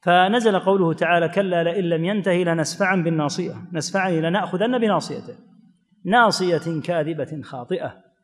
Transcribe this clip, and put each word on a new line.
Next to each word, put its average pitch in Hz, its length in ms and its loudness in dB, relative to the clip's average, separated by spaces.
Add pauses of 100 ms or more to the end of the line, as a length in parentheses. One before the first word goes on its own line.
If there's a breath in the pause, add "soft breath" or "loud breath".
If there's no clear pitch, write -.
فنزل 196 580 4
قوله 185 340 2
تعالى: 170 360 2
كلا 180 360 0
لئن 175 200 -2
لم 165 200 0
ينته 190 280 0
لنسفعا 175 640 0
بالناصية، 160 580 -2 (180)
نسفعا 190 380 -2
لنأخذن 180 680 -2
بناصيته، 170 560 -2 (720)
ناصية 175 760 2
كاذبة 156 640 -4
خاطئة. 131 520 -8 (300)